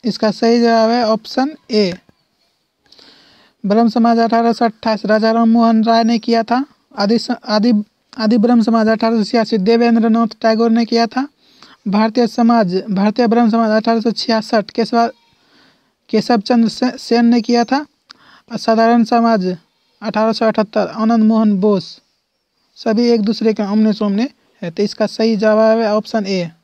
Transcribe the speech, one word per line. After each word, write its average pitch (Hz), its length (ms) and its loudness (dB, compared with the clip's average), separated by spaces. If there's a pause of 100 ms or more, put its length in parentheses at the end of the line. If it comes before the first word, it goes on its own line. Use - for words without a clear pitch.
इसका 220 280 -2
सही 233 300 0
जवाब 226 280 2
है 240 140 0
ऑप्शन 254 520 -4 (160)
ए। 202 220 0 (1700)
ब्रह्म 220 240 2
समाज 233 280 2
अठारह 233 360 0
सौ 233 120 -2
अट्ठाईस 220 400 -4
राजा 220 260 2
राम 226 180 2
मोहन 226 340 2
राय 226 200 2
ने 226 160 0
किया 226 240 0
था। 247 220 -2 (320)
आदि 214 220 0
स-, - 120 -8
आदि, 214 520 0 (340)
आदि 220 200 0
ब्रह्म 233 240 4
समाज 220 260 0
अठारह 226 300 0
सौ 208 60 0
छियासी 220 340 -2
देवेंद्र 233 520 2
नाथ 226 180 2
टैगोर 226 420 0
ने 233 160 2
किया 233 220 0
था। 262 200 -6 (600)
भारतीय 220 400 0
समाज, 226 600 0
भारतीय 208 380 0
ब्रह्म 233 220 2
समाज 226 220 0
अठारह 220 300 0
सौ 233 100 -2
छियासठ 220 600 -4
केशवा-, 233 400 -2 (1000)
केशव 220 280 0
चंद्र 226 320 0
से-, - 280 -6
सेन 233 280 0
ने 233 160 2
किया 240 220 0
था। 277 220 -2 (680)
और 226 60 -10
साधारण 226 460 2
समाज 220 540 0 (440)
अठारह 214 300 -2
सौ 226 140 -2
अठहत्तर 208 420 -2
आनंद 220 360 0
मोहन 220 360 2
बोस, 196 420 -2 (760)
सभी 233 340 -2
एक 233 120 2
दूसरे 214 320 -2
के 214 100 -4
आमने 214 300 0
सामने 214 360 -2 (320)
है, 170 100 -10
तो 208 120 -4
इसका 214 220 -2
सही 226 300 -2
जवाब 220 440 2
है 208 160 -2
ऑप्शन 214 320 -4
ए। 180 240 -4 (120)